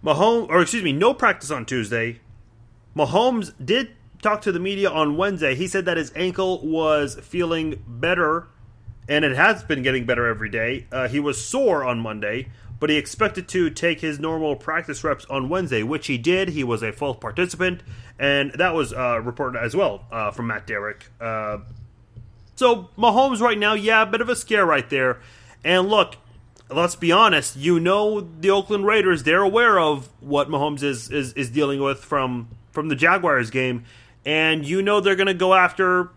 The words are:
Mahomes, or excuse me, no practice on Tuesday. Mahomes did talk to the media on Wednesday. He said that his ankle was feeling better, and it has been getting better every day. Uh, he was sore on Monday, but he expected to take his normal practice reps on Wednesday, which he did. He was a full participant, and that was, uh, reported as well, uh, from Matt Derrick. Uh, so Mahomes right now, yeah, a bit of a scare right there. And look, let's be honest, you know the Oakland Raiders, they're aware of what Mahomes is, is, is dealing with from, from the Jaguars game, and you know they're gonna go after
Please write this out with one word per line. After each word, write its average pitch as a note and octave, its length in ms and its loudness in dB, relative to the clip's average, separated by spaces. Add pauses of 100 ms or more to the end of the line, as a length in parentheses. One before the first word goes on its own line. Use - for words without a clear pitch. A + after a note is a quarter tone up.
Mahomes, G3 460 2
or E3+ 120 4
excuse G3+ 220 -2
me, D#3 100 -2
no G3+ 200 2
practice G3+ 380 -2
on B2+ 140 -6
Tuesday. A#2 540 -4 (760)
Mahomes G#3 580 0 (100)
did A#3 280 -2 (300)
talk G#3 200 -2
to G#3 100 -2
the F3 80 0
media G3 300 -2
on D3+ 280 0
Wednesday. E3 380 0
He E3+ 120 -2
said F#3 180 -2
that E3+ 120 0
his D3+ 180 -4
ankle F#3 500 -2
was D#3 500 0
feeling E3 720 -4
better, D#3+ 600 0 (600)
and D3 160 2
it C3+ 120 2
has F#3 280 4
been C#3 200 -2
getting C3 220 0
better A#2+ 220 2
every A2 220 -2
day. A#2 420 -4
Uh, B2+ 160 -2
he B2+ 120 -2
was C#3+ 260 -4
sore G#3+ 380 2
on B2 160 -2
Monday, G#2+ 480 -6 (320)
but D3+ 100 0
he D3+ 80 4
expected F#3+ 520 -2
to F3 200 2
take D#3+ 300 -2
his D3+ 200 -6
normal D#3 360 -2
practice D#3 480 -6
reps D3 260 -4
on C3+ 200 -4
Wednesday, D3+ 340 -2
which C#3+ 240 -4
he C3+ 100 -2
did. F3+ 320 0
He D3 140 -4
was A#2 180 -2
a A2 120 -6
full C#3 220 -4
participant, F3+ 680 -4 (340)
and C#3 360 0
that E3+ 200 0
was, D3+ 200 -2
uh, A#2+ 280 -2
reported A#2+ 400 -4
as A#2 140 -4
well, D3 340 0
uh, G#2+ 220 -4
from A#2 160 -6
Matt G#2+ 180 -6
Derrick. G#2 400 -8 (140)
Uh, G#2+ 400 -6 (960)
so A3+ 420 2
Mahomes A#3 440 4
right A#3 160 2
now, G#3 160 2
yeah, A3 300 2
a - 20 2
bit A3 160 -2
of A#3 80 -4
a B3 60 2
scare G#3 300 2
right C#3+ 240 0
there. C3 300 0 (440)
And F#3 260 2
look, G#3 260 2 (540)
let's E3+ 260 0
be E3+ 160 0
honest, F3+ 440 4
you E3 240 2
know G#3 420 0
the E3 280 -2
Oakland G3 360 0
Raiders, F#3+ 380 2
they're D#3+ 180 4
aware G#3 380 4
of D3 300 0 (100)
what C#3+ 300 -2
Mahomes C#3+ 340 -2
is, A#2+ 260 -4
is, C3+ 240 -4
is C3+ 160 -6
dealing C#3 320 0
with C#3 220 -2
from, B2 460 -4 (220)
from D#3 180 -4
the D3 60 0
Jaguars D3+ 540 2
game, B2+ 360 -2 (400)
and D#3 400 0
you F3 160 -2
know G#3 180 4
they're F#3+ 160 2
gonna G3 180 2
go F#3 200 4
after F3+ 640 4